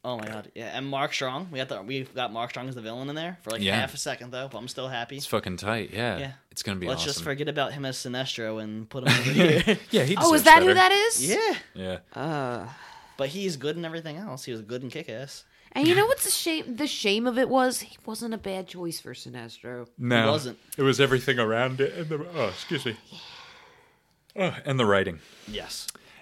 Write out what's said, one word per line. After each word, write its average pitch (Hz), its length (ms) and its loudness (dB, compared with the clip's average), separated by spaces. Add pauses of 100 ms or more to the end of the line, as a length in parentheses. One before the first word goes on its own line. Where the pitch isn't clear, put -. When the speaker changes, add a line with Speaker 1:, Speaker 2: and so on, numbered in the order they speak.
Speaker 1:
Oh 123 120 -4
my 107 100 -8
God, 107 280 -12
yeah. 113 220 -10
And 131 100 -6
Mark 139 260 -2
Strong, 143 380 -4
we 139 80 -8
got 131 100 -4
the, 107 120 -6
we 131 220 -6
got 123 280 -4
Mark 117 200 -6
Strong 127 180 -8
as 127 60 -10
the 120 60 -12
villain 123 280 -8
in 143 60 -8
there 170 260 -8
for, - 100 -12
like, 110 100 -4
Speaker 2:
Yeah. 98 180 2
Speaker 1:
half 135 140 -4
a 143 40 -12
second 123 340 -8
though, 127 200 -8
but 117 60 -12
I'm 117 100 -10
still 131 200 -8
happy. 127 300 -6
Speaker 2:
It's 139 80 -8
fucking 95 320 -2
tight, 104 360 -2
yeah. 107 240 -2
Speaker 1:
Yeah. 131 140 -8 (200)
Speaker 2:
It's - 120 -10
gonna 98 160 -4
be 90 80 -4
Speaker 1:
Let's 131 140 -2
Speaker 2:
awesome. 151 120 -2
Speaker 1:
just - 100 -6
forget 147 260 -4
about 143 240 -2
him 139 120 -8
as 127 120 -6
Sinestro 120 680 -4
and 107 260 -8
put 131 140 -10
him 131 60 4
Speaker 2:
<laughs> 123 100 4
Speaker 1:
over 127 120 0
here. 175 460 6 (140)
Speaker 2:
Yeah, 180 120 4
he 156 140 2
Speaker 3:
Oh, 320 160 8
is 302 80 6
Speaker 2:
deserves - 20 0
Speaker 3:
that 320 160 12
Speaker 2:
better. 359 80 8
Speaker 3:
who 370 80 8
that 370 160 8
is? 403 380 2
Speaker 1:
Yeah. 403 240 2 (220)
Speaker 2:
Yeah. 92 220 -6 (240)
Speaker 3:
Uh. 131 460 -4 (500)
Speaker 1:
But 139 120 -2
he's 185 280 -4
good 147 200 -4
in 170 80 -6
everything 160 320 -8
else. 170 280 -10
He 131 60 -8
was 110 100 -6
good 120 220 -8
in 127 60 -8
Kick-Ass. 135 540 -12 (320)
Speaker 3:
And 294 120 2
you 359 80 6
know 403 100 6
what's 494 300 0
shame? 311 400 -4
The 285 100 -2
shame 220 400 0
of 247 140 0
it 262 100 2
was 254 320 2
he - 240 -18
wasn't 220 300 -8
a - 20 -10
bad 190 300 -8
choice 170 320 -10
for 120 160 -14
Sinestro. 120 720 -14 (100)
Speaker 2:
No, 120 280 4
Speaker 1:
He 110 40 6
wasn't. 139 300 -2 (180)
Speaker 2:
it 143 60 2
was 131 160 4
everything 127 400 4
around 120 420 2
it. 139 140 0
And 165 140 -6
the, 156 260 -6
oh, 117 140 0
excuse - 360 -6
me. 110 100 -2 (1400)
Oh, 185 200 0 (100)
and 135 140 0
the 120 60 6
writing. 95 340 4 (280)
Speaker 1:
Yes. 101 400 -10 (340)